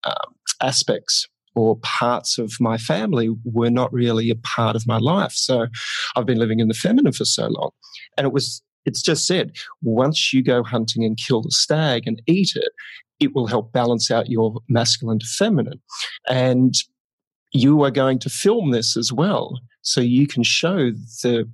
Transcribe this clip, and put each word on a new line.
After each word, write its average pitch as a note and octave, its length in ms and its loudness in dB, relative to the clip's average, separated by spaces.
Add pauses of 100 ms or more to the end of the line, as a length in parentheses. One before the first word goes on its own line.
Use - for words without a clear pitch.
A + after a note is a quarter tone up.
uh, - 100 -4 (480)
aspects - 640 0 (260)
or A2 280 4
parts - 560 -2
of A2 220 -6
my A2+ 180 2
family D#3+ 500 0 (160)
were A#2 260 0
not B2 220 0
really A#2 380 0
a A2+ 60 0
part A2+ 380 -2
of A2+ 120 -2
my A#2 120 0
life. D#3+ 340 0
So A#2+ 340 0 (500)
I've A#2+ 100 -2
been A#2+ 120 0
living A2+ 220 0
in A2+ 80 2
the A2 60 0
feminine A3 380 2
for - 120 -4
so - 240 -2
long. - 220 -4 (460)
And C#3 100 -2
it C3+ 60 -2
was, - 300 -4 (240)
it's - 160 -4
just D#3+ 240 0
said, E3 260 0 (300)
once C3 500 0
you C3 100 4
go B2 220 2
hunting A2+ 400 -2
and A2 140 0
kill A#2 240 0
the B2+ 80 -6
stag C#3+ 560 0
and A2+ 200 -4
eat F3+ 300 2
it, - 160 -4 (480)
it C#3 140 0
will B2+ 120 0
help A2+ 260 -4
balance A#2+ 380 0
out A#2 200 0
your A2+ 380 0
masculine A#2 500 0
to - 80 -6
feminine. C#3+ 540 0 (480)
And B2+ 460 4 (760)
you C#3+ 320 6
are C#3 60 4
going C3 300 2
to - 100 -6
film G3 400 2
this A2+ 260 0
as A#2 160 -2
well, C3+ 480 0 (220)
so - 180 0
you B2 260 4
can A#2+ 180 -2
show D#3+ 460 0 (320)
the A#2 320 0